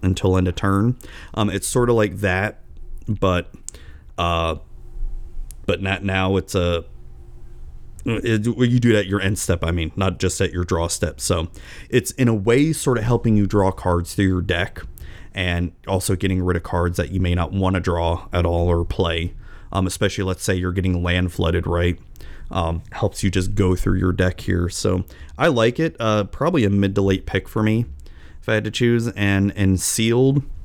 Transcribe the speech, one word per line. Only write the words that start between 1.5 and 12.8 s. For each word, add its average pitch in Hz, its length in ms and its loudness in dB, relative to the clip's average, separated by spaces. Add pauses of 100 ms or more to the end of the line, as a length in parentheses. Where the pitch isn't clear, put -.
it's 98 160 -4
sort 123 240 2
of 120 60 4
like 104 220 2
that, 98 420 0 (480)
but, 92 440 0 (680)
uh, 82 380 0 (1080)
but 95 160 0
not 95 220 -2
now. 95 320 2
It's 92 180 -2
a, 87 300 0 (1200)
it, 110 420 0
well, 120 220 2
you 123 100 4
do 117 120 4
it 107 80 6
at 101 80 2
your 95 140 0
end 95 180 0
step, 85 260 -2
I 82 60 0
mean, 82 260 -2
not 95 220 0
just - 220 0
at 90 120 0
your 87 120 -2
draw 82 240 0
step. 80 320 -4
So 82 280 0 (400)
it's - 240 0
in 131 160 2
a 113 60 4
way 117 380 4
sort 131 260 0